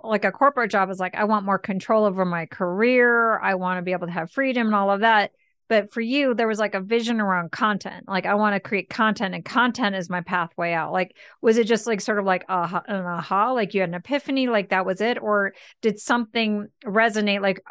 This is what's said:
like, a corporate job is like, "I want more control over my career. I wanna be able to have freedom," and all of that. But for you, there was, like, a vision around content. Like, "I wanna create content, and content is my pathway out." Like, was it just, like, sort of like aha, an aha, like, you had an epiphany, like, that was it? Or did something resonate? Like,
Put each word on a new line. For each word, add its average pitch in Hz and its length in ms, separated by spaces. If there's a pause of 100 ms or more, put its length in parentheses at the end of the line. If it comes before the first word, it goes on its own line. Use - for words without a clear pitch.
like, 214 200
a 190 80
corporate 254 380
job 190 200
is 185 100
like, 185 140
"I 214 100
want 208 220
more 196 120
control 214 460
over 185 220
my 170 180
career. 233 920
I 196 160
wanna 185 280
be 180 100
able 180 140
to 175 60
have 170 180
freedom," 247 360
and 214 100
all 196 140
of 196 100
that. 214 320 (360)
But 208 240
for 233 80
you, 262 320
there 226 160
was, 214 100
like, 208 160
a 190 60
vision 226 400
around 180 320
content. - 560
Like, 185 160
"I 190 100
wanna 208 240
create 190 300
content, 214 460
and 170 100
content 247 500
is 180 140
my 180 140
pathway 170 500
out." 160 200
Like, 185 220 (280)
was 226 160
it 233 60
just, 220 220
like, 220 140
sort 214 180
of 196 60
like 185 240
aha, 175 400
an 190 160
aha, 185 480
like, 220 220
you 196 80
had 175 80
an 170 40
epiphany, 269 540
like, 208 220
that 185 160
was 190 160
it? 240 180
Or 202 320 (300)
did 214 160
something 220 720 (160)
resonate? 208 580
Like, 190 180 (100)